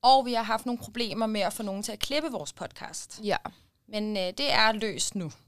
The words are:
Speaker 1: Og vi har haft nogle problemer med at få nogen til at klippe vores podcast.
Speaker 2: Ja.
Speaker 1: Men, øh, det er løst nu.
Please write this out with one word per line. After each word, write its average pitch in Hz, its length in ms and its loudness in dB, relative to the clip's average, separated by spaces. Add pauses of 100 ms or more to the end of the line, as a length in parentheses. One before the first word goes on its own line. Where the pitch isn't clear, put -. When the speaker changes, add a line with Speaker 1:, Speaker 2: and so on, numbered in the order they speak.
Speaker 1:
Og 262 240 8
vi 247 80 -2
har 226 100 0
haft 220 220 -2
nogle 240 140 -2
problemer 226 480 -4
med 214 140 0
at 196 120 0
få 226 100 -8
nogen 196 200 -4
til 226 80 -6
at 208 80 -10
klippe 302 320 -2
vores 156 220 -8
podcast. - 720 -12
Speaker 2:
Ja. 202 140 2 (500)
Speaker 1:
Men, 214 300 -4
øh, 185 60 0
det 269 300 -2
er 220 180 6
løst 214 440 -2
nu. 170 160 -4 (160)